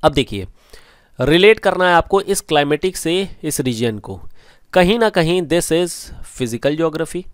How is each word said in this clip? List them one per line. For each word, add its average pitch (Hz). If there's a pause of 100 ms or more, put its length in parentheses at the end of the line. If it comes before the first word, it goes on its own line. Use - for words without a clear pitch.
अब 156
देखिए, 101 (720)
रिलेट 180
करना 180
है 175
आपको 175
इस 190
क्लाइमेटिक 147
से 180 (140)
इस 151
रीजन 117
को। 98 (520)
कहीं 185
ना 220
कहीं 180
this 165
is 170 (260)
physical 127
geography 160 (100)